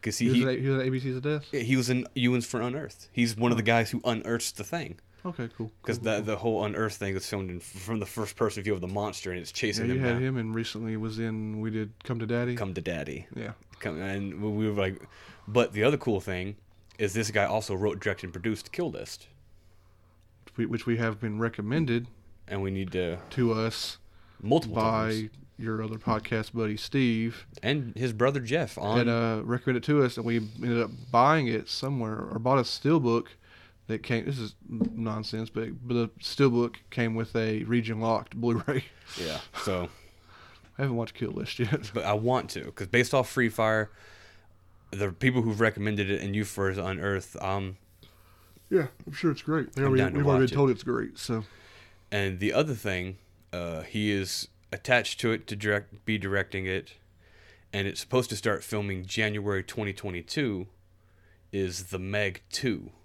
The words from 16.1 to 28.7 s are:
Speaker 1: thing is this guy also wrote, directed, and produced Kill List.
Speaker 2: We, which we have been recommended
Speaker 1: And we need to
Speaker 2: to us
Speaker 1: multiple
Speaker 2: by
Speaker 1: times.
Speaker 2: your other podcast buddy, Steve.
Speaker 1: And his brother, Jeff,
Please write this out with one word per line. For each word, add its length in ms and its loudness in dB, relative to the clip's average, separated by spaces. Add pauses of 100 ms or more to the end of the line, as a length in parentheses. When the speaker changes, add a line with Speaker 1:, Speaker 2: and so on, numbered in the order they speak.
Speaker 1:
thing 340 -4 (420)
is 160 0
this 160 0
guy 160 6
also 300 0
wrote, 240 2
directed, 280 -2
and 60 -10
produced 380 -2
Kill 180 -2
List. 380 -10 (1300)
Speaker 2:
We, 80 2
which 220 -2
we 100 2
have 220 0
been 200 -4
recommended 680 0 (400)
Speaker 1:
And 160 -2
we 80 0
need 220 -4
to 240 0 (140)
Speaker 2:
to 220 2
us 440 -2 (440)
Speaker 1:
multiple 340 2
Speaker 2:
by 360 2
Speaker 1:
times. 180 -4 (280)
Speaker 2:
your 260 -4
other 160 -6
podcast 540 -2
buddy, 240 0
Steve. 680 0 (160)
Speaker 1:
And 340 -2
his 160 0
brother, 280 2
Jeff, 400 -2